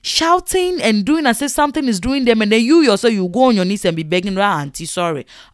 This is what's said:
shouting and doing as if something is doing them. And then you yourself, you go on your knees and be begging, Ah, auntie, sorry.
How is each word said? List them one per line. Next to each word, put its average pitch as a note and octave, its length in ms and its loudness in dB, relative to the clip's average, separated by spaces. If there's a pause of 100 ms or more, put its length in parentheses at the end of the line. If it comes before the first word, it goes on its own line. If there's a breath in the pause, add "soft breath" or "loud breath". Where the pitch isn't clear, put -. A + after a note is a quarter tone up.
shouting F4+ 800 0
and G#3 240 0
doing D4+ 200 0
as A#3 160 0
if C#4+ 100 -2
something D4 360 -2
is G#3+ 120 -2
doing B3+ 260 -2
them. A3+ 160 4
And G#3 100 0
then A3+ 100 2
you D4 200 4
yourself, A#3 320 2
you F#3+ 160 -2
go A#3 160 2
on B3+ 100 4
your F#3 100 2
knees G3 200 -4
and E3+ 100 0
be D#3+ 80 -6
begging, F3+ 340 -2
Ah, G3 220 0
auntie, C#3+ 260 -10
sorry. D#3+ 400 -4 (280 loud breath)